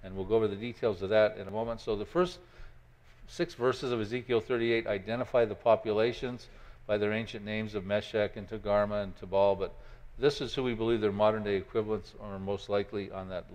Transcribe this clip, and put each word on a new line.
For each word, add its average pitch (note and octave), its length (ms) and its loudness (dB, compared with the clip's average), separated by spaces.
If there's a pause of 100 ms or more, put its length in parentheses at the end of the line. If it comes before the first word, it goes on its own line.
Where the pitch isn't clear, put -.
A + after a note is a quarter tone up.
and F#2+ 120 -12
we'll F#2+ 100 -2
go G#2+ 100 2
over A2 120 4
the G2 80 -2
details G#2+ 460 -2
of F#2+ 80 -4
that G#2+ 280 6
in F#2+ 100 -10
a F#2+ 40 -10
moment. A2+ 300 -4
So A2 160 -2
the G#2 80 -4
first F3+ 320 0 (880)
six - 280 -4
verses B2 360 2
of A#2 80 0
Ezekiel A#2 400 0
thirty-eight A#2 480 2
identify A2+ 560 0
the G#2 120 0
populations A#2 920 2 (400)
by G#2 100 2
their G#2 140 2
ancient G#2+ 320 -4
names G#2+ 320 -4
of F#2+ 100 -4
Meshech G#2 520 0
and G2 100 -10
Togarmah G#2 560 0
and F#2+ 160 -10
Tubal, G2 360 4
but F#2 180 -4 (440)
this C#3+ 220 2
is A#2+ 140 -4
who C3+ 100 -2
we B2 120 0
believe A2+ 260 0
their G#2 100 2
modern-day G#2 440 2
equivalents G#2 680 -2
are G2 180 -10
most G2 300 -4
likely G2+ 420 -2
on F#2+ 180 -8
that F2+ 260 -6